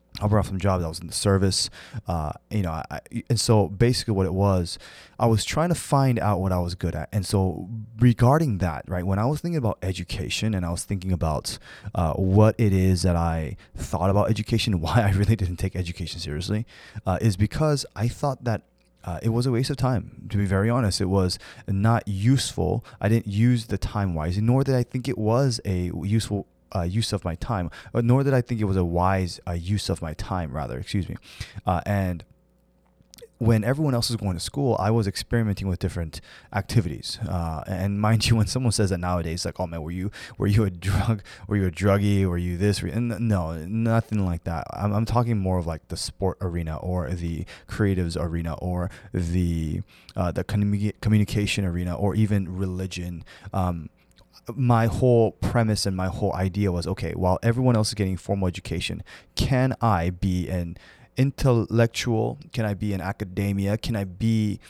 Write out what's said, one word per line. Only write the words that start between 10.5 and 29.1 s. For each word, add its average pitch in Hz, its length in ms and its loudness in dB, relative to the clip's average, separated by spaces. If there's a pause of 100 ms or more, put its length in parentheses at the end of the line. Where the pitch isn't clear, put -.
and 90 120 -2
I 85 40 -4
was 87 140 -4
thinking 95 280 -4
about, 78 460 -2 (360)
uh, 82 200 0
what 101 440 6
it 107 140 4
is 92 300 4
that 90 140 4
I 82 400 -2 (200)
thought 90 340 0
about 101 200 4
education, 107 500 0
<laughs> - 0 -
why 82 220 2
I 101 100 4
really 101 240 4
didn't 90 200 -2
take 92 200 -4
education 85 440 -6
seriously, 90 460 -4 (400)
uh, 92 140 0
is 104 160 2
because 143 580 0
I 113 140 -2
thought 131 360 -4
that, 113 180 -2 (400)
uh, 85 200 -6
it 113 80 0
was 120 160 0
a 135 40 0
waste 127 200 0
of 135 80 -4
time. 123 500 -2
To 101 80 -4
be 101 80 2
very 95 240 2
honest, 117 320 0
it 95 60 0
was 92 320 2 (280)
not 104 400 2
useful. 101 800 0 (160)
I 101 80 0
didn't 113 200 2
use 113 380 2
the 107 120 -4
time 98 360 -2
wisely, 90 280 -2
nor 123 200 2
did 135 120 0
I 123 80 2
think 127 260 -6
it 123 80 -4
was 113 480 2
a 90 260 0 (140)
useful, 104 420 0 (280)
uh, 92 80 0
use 95 300 -2
of 101 120 -4
my 82 120 -2
time, 90 340 -4 (220)
but 120 120 0
nor 127 180 6
did 139 120 2
I 127 60 4
think 120 200 -4
it 107 40 2
was 95 120 0
a 92 80 4
wise, 87 640 0